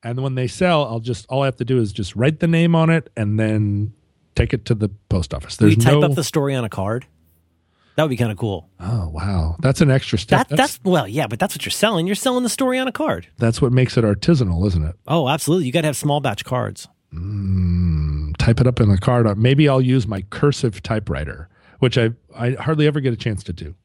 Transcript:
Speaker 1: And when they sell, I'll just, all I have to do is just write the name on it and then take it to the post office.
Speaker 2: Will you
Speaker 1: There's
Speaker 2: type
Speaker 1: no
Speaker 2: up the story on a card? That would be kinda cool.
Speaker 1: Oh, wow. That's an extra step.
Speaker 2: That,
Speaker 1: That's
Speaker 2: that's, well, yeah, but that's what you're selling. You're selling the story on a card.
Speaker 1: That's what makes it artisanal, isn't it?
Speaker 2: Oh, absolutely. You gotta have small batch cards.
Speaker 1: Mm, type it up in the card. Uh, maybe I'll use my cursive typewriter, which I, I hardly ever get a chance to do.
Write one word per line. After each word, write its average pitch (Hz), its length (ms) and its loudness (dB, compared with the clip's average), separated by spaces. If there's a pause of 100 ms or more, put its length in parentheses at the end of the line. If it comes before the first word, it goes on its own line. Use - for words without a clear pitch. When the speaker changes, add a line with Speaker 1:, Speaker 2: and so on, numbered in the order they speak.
Speaker 1:
And 120 180 -6
when 135 140 -4
they 127 120 -2
sell, 165 380 2
I'll 113 140 -6
just, 113 280 -8
all 131 140 -2
I 139 40 2
have 135 120 0
to 123 80 -4
do 127 140 0
is 107 120 0
just 98 240 -8
write 139 240 0
the 170 80 0
name 165 280 4
on 160 160 4
it 165 260 0
and 107 220 0
then 107 540 0 (420)
take 120 180 0
it 113 120 -4
to 117 100 0
the 104 140 -2 (200)
post 90 240 -2
office. - 260 -10
Speaker 2:
Will 107 100 8
you 107 60 6
Speaker 1:
There's 117 100 2
Speaker 2:
type 147 160 6
Speaker 1:
no - 20 4
Speaker 2:
up 156 120 2
the 160 80 -2
story 139 300 0
on 127 100 -2
a 107 60 -6
card? 104 380 -6 (880)
That 151 60 0
would 156 80 2
be 123 80 -4
kinda 113 180 0
cool. 98 440 -6
Speaker 1:
Oh, 95 300 -4
wow. 82 500 -2
That's 135 200 0
an 147 120 6
extra - 260 0
step. - 320 2
Speaker 2:
That, 147 80 -2
Speaker 1:
That's 269 200 0
Speaker 2:
that's, - 60 -20
well, 180 240 2
yeah, 120 200 -4
but 101 100 -6
that's 113 180 -2
what 147 80 -10
you're 98 60 -8
selling. 190 380 0
You're 202 80 -2
selling 247 260 -2
the 240 80 -2
story 254 300 -2
on 262 80 -2
a 247 40 -6
card. 269 360 -4 (100)
Speaker 1:
That's 113 240 0
what 120 100 2
makes 127 260 2
it 117 60 2
artisanal, 101 640 2
isn't 87 180 2
it? 80 120 -4 (120)
Speaker 2:
Oh, 147 220 0
absolutely. 151 380 0
You 127 40 -4
gotta 156 140 0
have 147 100 0
small 147 240 -2
batch 127 240 -4
cards. 113 440 -6 (260)
Speaker 1:
Mm, 87 1200 -2
type 120 220 4
it 131 60 4
up 123 140 0
in 110 100 4
the 98 80 4
card. 120 300 2
Uh, 104 80 0
maybe 135 340 4
I'll 131 100 2
use 127 280 2
my 98 240 -6
cursive 139 500 -2
typewriter, 76 680 -6 (300)
which 127 200 2
I, 113 100 4 (260)
I 120 180 -2
hardly 151 340 0
ever 151 120 0
get 131 140 -2
a - 20 -4
chance 101 280 -6
to 87 100 -8
do. 78 320 -12